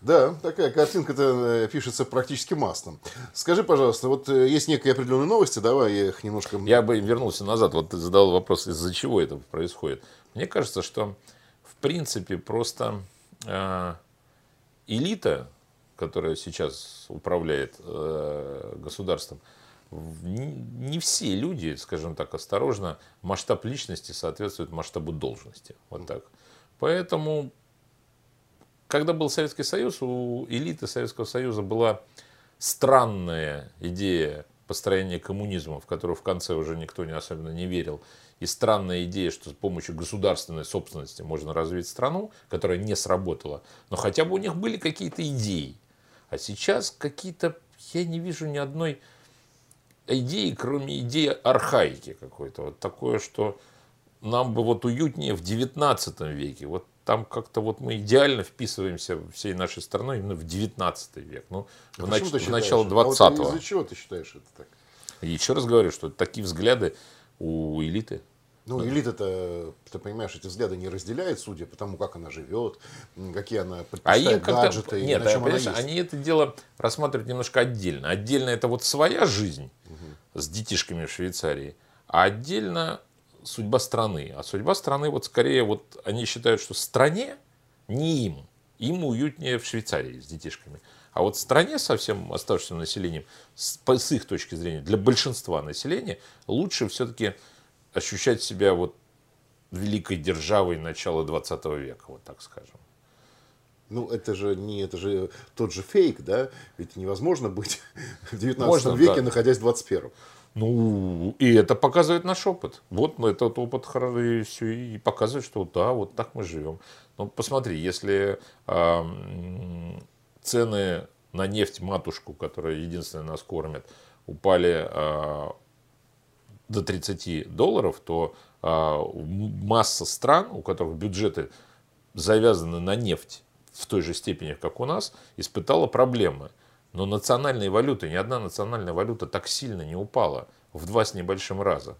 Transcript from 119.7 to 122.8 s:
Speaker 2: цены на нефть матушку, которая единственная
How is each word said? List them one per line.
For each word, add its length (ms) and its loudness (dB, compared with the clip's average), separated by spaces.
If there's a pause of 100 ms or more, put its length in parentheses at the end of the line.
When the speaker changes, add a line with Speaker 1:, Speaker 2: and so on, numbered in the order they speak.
Speaker 2:
цены 640 0 (260)
на 140 -2
нефть 340 0
матушку, 520 -6
которая 420 -6
единственная 520 -8